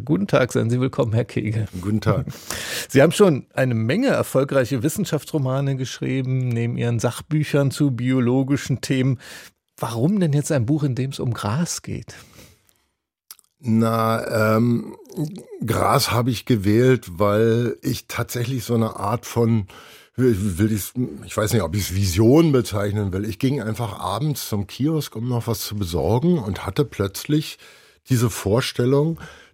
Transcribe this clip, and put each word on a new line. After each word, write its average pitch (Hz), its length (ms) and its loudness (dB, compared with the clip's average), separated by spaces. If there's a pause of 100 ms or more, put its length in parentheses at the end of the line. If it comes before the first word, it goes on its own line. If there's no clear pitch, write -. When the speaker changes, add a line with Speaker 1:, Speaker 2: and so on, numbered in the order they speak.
Speaker 1:
Guten 175 240 0
Tag, 139 240 2
seien 113 180 0
Sie 123 100 0
willkommen, 127 320 -2
Herr 113 120 0
Kegel. 110 420 -4 (140)
Speaker 2:
Guten 104 200 -2
Tag. 104 260 0 (300)
Speaker 1:
<laughs> - 320 -8
Sie 135 140 6
haben 165 80 6
schon 170 420 4
eine 131 220 0
Menge 147 360 2
erfolgreiche 135 720 0
Wissenschaftsromane 139 920 -2
geschrieben, 131 760 -2
neben 117 260 0
Ihren 120 240 0
Sachbüchern 143 720 0
zu 143 180 2
biologischen 131 880 0
Themen. 131 380 0 (580)
Warum 127 440 0
denn 151 140 2
jetzt 147 180 0
ein 123 140 0
Buch, 147 180 0
in 131 100 0
dem 131 160 -4
es - 80 -12
um 120 160 -2
Gras 120 480 -2
geht? - 320 -10 (1500)
Speaker 2:
Na, 113 960 2
ähm, 117 400 0 (680)
Gras 107 460 2
habe 120 180 0
ich 113 140 -4
gewählt, 107 720 2
weil 113 640 2
ich 127 240 -4
tatsächlich 120 580 -6
so 120 100 -2
eine 113 220 0
Art 104 300 -4
von, 113 400 2 (480)
will, 107 440 2
will 107 120 4
ich's, 104 220 -4 (340)
ich - 100 -8
weiß 107 160 0
nicht, 110 100 2
ob 82 120 -4
ich's 90 180 -2
Vision 110 600 4
bezeichnen 104 600 0
will. 98 120 -4
Ich - 160 -8
ging 135 200 0
einfach 107 380 -6
abends 117 500 -4
zum 101 200 -4
Kiosk, 147 480 -4
um 117 120 -6
noch 120 200 -2
was 110 140 -2
zu - 120 -8
besorgen 104 640 0
und 104 280 -6
hatte 143 180 -2
plötzlich - 760 -4 (500)
diese 120 220 2
Vorstellung, 135 880 0 (360)